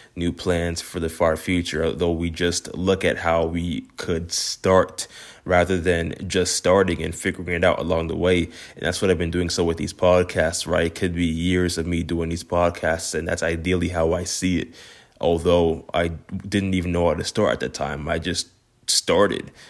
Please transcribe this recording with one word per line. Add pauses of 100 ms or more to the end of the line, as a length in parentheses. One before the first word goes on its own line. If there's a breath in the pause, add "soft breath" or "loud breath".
(140 loud breath)
new
plans
for
the
far
future,
although
we
just
look
at
how
we (140)
could
start (380 loud breath)
rather
than (140)
just
starting
and
figuring
it
out
along
the
way.
And
that's
what
I've
been
doing
so
with
these
podcasts,
right?
It
could
be
years
of
me
doing
these
podcasts,
and
that's
ideally
how
I
see
it. (460 loud breath)
Although (100)
I
didn't
even
know
how
to
start
at
the
time,
I
just (420)
started. (200 loud breath)